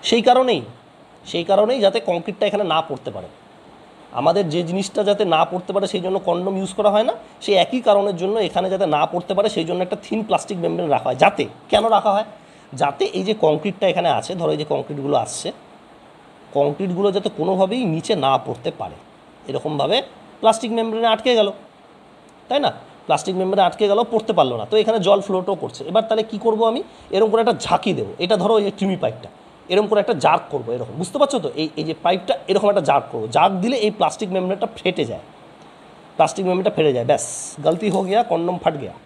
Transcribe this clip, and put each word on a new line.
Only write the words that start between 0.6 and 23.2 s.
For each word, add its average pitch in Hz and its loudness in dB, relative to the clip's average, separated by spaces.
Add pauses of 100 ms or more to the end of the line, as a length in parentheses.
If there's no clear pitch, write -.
সেই 170 -4
কারণেই 214 4
যাতে 240 4 (100)
কংক্রিটটা 175 -2
এখানে 202 0
না 160 2
পড়তে 143 -8
পারে, 90 -12 (840)
আমাদের 165 2
যে 165 -2
জিনিসটা 185 -4
যাতে 202 2
না 165 4
পড়তে 180 -6
পারে 196 0
সেই 196 -4
জন্য 190 -2
কন্ডম 185 -2
ইউজ 190 -4
করা 208 2
হয় 214 4
না। 427 -4 (280)
সেই 202 2
একই 233 2
কারণের 202 4
জন্য 190 -2
এখানে 185 -2
যাতে 190 0
না 151 2
পড়তে 180 -4
পারে 202 2
সেই 165 -2
জন্য 175 -4
একটা 180 -4
থিন 220 -4
প্লাস্টিক 196 -2
মেমব্রেন 170 -2
রাখা 127 0
হয়। 127 -4
যাতে, 190 2 (260)
কেন 208 4
রাখা 214 4
হয়? 214 0 (460)
যাতে 143 -2
এই 190 -4
যে 208 -2
কংক্রিটটা 156 0
এখানে 175 0
আছে, 131 -2
ধরো 165 -2
এই 151 -2
যে 151 -8
কংক্রিটগুলো 143 -4
আসছে, - -4 (1040)
কংক্রিটগুলো 175 0
যাতে 196 -2
কোনোভাবেই 190 0
নিচে 165 -2
না 135 2
পড়তে - -4
পারে, 87 -12 (500)
এরকমভাবে 147 -2 (420)
প্লাস্টিক 220 2
মেমব্রেনে 226 -2
আটকে 226 0
গেল, 208 4 (1000)
তাই 277 0
না? 233 0 (340)
প্লাস্টিক 165 0